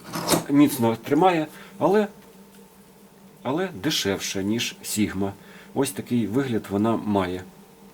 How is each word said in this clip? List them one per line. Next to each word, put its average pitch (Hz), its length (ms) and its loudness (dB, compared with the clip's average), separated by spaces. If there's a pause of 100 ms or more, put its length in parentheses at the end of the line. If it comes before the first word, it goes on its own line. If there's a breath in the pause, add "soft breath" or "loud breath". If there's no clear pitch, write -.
(500)
міцно 131 460 4
тримає, 156 500 2 (320 loud breath)
але, 202 280 4 (1400)
але 160 260 -4 (140)
дешевше, 98 640 -2
ніж 113 400 -2
Sigma. 98 460 -2 (440 loud breath)
Ось 135 160 0
такий 117 360 -2
вигляд 117 440 -2
вона 107 260 2
має. 92 460 -2 (520)